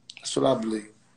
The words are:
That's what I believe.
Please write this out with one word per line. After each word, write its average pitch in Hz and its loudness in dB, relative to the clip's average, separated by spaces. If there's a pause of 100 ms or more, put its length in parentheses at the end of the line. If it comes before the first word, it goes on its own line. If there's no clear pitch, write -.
(160)
That's - -6
what 139 2 (100)
I 113 -4
believe. 110 -4 (260)